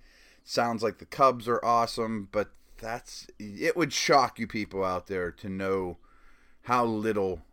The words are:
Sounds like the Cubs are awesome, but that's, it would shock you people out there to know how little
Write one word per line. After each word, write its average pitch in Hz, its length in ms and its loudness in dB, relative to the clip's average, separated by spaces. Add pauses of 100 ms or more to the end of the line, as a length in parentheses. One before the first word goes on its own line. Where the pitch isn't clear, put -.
(420)
Sounds 117 400 0
like 110 160 -2
the - 60 -18
Cubs 127 420 2
are 117 180 0
awesome, 113 680 0
but 104 180 -2 (280)
that's, - 500 -12 (100)
it 104 380 -4
would 156 160 0
shock 139 460 4
you 113 80 -4
people 98 380 -4
out 92 220 -2
there 90 240 -4
to - 180 -12
know 95 500 -2 (640)
how 120 220 2
little 104 580 0 (100)